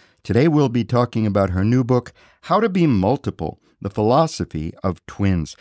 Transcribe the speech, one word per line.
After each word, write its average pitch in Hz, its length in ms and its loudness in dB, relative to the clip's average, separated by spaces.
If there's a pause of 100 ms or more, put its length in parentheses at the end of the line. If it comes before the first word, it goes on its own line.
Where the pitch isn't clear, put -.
(220)
Today 120 260 2
we'll 147 220 2
be 117 140 0
talking 120 420 -2
about 98 260 0
her 92 120 -2
new 127 200 2
book, 123 280 -2 (320)
How 185 160 0
to 226 100 0
Be 180 160 2
Multiple, 101 720 -2 (220)
The 98 80 -6
Philosophy 107 840 -2 (100)
of 90 240 -4
Twins. 92 540 -2